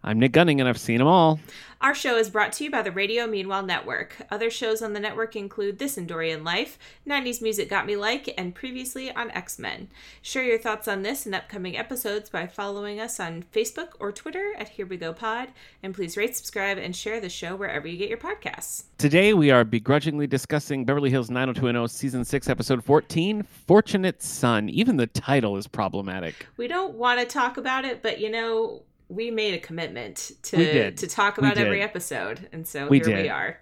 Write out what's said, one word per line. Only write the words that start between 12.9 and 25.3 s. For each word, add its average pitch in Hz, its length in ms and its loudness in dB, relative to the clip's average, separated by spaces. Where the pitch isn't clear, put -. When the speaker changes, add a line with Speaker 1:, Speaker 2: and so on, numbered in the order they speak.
Speaker 2:
us 226 180 -8
on 170 320 -8
Facebook 277 480 -4
or 202 140 -6
Twitter 370 460 -8
at 214 100 -10
Here - 160 -10
We 185 140 -10
Go 165 160 -8
Pod, 233 340 -6
and 190 120 -8
please 180 240 -6
rate, 240 180 0
subscribe, 196 400 -4
and 180 180 -6
share 220 240 -6
the 190 120 -6
show 175 260 -8
wherever 165 320 -6
you 175 80 -8
get 202 140 -4
your 233 80 -4
podcasts. - 680 -10
Speaker 1:
Today, 180 340 6
we 151 180 8
are 123 140 10
begrudgingly 143 640 2
discussing 135 580 -2
Beverly 139 240 2
Hills 123 220 2
nine 127 180 0
oh 123 60 -2
two - 100 -2
one 120 120 2
oh 117 100 0
Season 123 400 -4
six, - 240 -2
Episode 123 340 0
fourteen, 180 580 4
Fortunate 190 800 4
Son. 110 460 2
Even 196 300 2
the 120 80 4
title 113 500 2